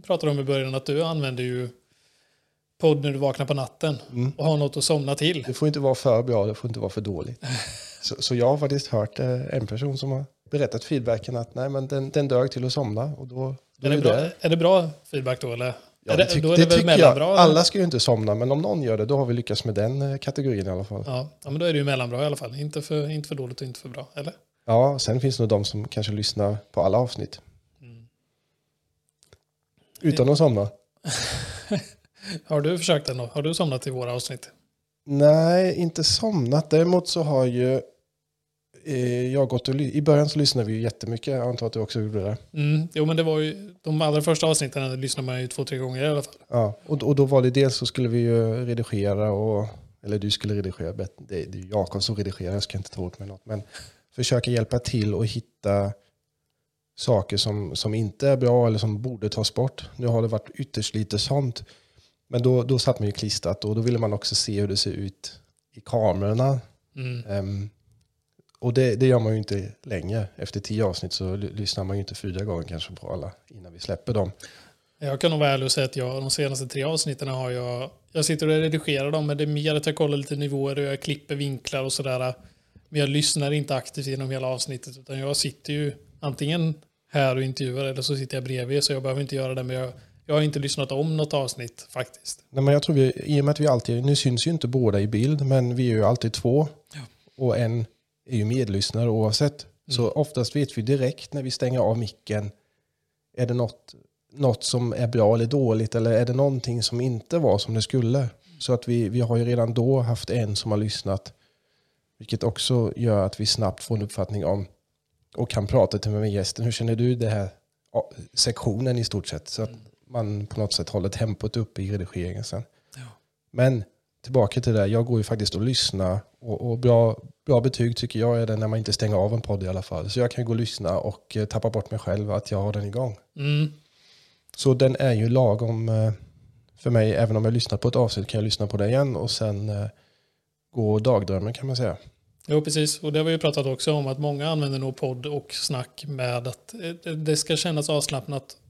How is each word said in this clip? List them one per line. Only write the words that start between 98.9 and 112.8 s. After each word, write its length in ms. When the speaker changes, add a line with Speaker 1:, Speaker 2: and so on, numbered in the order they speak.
Speaker 2:
oavsett. 560
Så 120
Speaker 1:
Mm. 120
Speaker 2:
oftast 420
vet 220
vi 40
direkt 500
när 100
vi 80
stänger 280
av 200
micken, 520
är 100
det 80
något, 400
något 320
som 280
är 140
bra 280
eller 120
dåligt, 480
eller 180
är 140
det 60
någonting 500
som 180
inte 380
var 200
som 160
det 80
skulle? 460
Så 140
att 160
vi, 200
vi 120
har 160
ju 80
redan 300
då 260
haft 300
en 260
som 140
har 80
lyssnat, 540
vilket 240
också 540